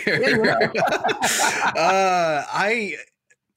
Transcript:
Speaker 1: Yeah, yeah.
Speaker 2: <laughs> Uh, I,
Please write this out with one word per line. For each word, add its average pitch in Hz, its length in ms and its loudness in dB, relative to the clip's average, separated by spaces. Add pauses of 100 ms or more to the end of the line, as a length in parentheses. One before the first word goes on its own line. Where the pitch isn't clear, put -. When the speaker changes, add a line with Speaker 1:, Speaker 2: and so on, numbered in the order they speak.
Speaker 1:
Yeah, 214 680 2
yeah. - 280 0 (240)
Speaker 2:
<laughs> - 500 0
Uh, 175 720 2
I, 196 460 -2 (600)